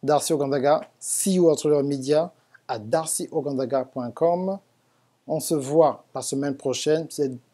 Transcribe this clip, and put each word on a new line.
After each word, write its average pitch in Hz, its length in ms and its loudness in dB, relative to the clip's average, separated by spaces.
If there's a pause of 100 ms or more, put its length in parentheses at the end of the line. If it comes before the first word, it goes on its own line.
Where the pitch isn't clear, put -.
Darcy 143 320 0
Ogandaga, 143 480 2 (180)
C - 380 -2
E 185 40 4
O 170 100 8
Australia 147 320 2
Media, 143 480 0 (360)
à 120 120 -6
darcy 156 520 -4
ogandaga 131 520 -2
point 123 280 -8
com. 180 460 0 (720)
On 156 120 -2
se - 140 -2
voit 143 520 4 (100)
la 131 60 -8
semaine 139 340 -4
prochaine. 151 540 -2
Si - 120 -6
vous 143 60 0
avez 127 100 -6 (160)